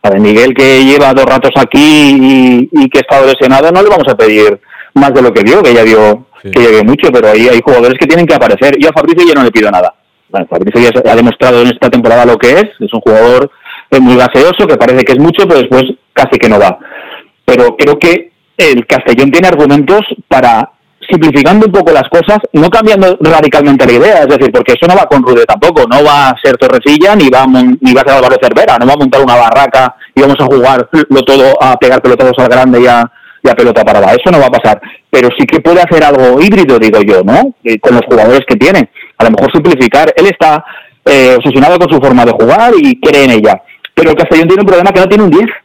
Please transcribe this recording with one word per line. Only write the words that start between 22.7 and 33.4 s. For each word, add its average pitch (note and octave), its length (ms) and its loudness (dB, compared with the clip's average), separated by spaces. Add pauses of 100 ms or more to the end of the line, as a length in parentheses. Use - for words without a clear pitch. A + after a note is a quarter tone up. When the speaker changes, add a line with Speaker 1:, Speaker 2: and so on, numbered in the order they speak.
Speaker 1:
cambiando G3 500 0
radicalmente D3 640 0
la B2+ 80 0
idea, E3 300 2
es C3+ 60 0
decir, C3+ 220 0
porque A#2+ 300 0
eso E3+ 100 0
no F#3 80 2
va E3+ 80 0
con C#3 160 0
Rudé A#2+ 220 2
tampoco, C#3 460 0
no C3+ 120 0
va C#3+ 280 0
a B2 120 -6
ser C3+ 140 0
Torrecilla D3 600 0
ni D#3 120 2
va B2+ 140 2
a C3 40 0
mon-, B2+ 360 0
ni B2+ 100 2
va B2+ 80 2
a C3 40 0
ser C3+ 100 0
Álvaro B2+ 260 2
Cervera, A#2 380 0
no A#2+ 80 -2
va C#3 80 2
a - 20 -4
montar C3+ 260 -2
una B2+ 120 0
barraca B2+ 600 0 (200)
y C3+ 80 0
vamos C#3 180 0
a D3 60 0
jugar B2+ 420 0 (220)
lo C3+ 120 0
todo C3+ 400 0
a C3 140 0
pegar B2+ 240 0
pelotazos B2+ 380 0
al B2+ 100 0
grande B2 340 2
y B2 40 2
a, A#2+ 240 0 (320)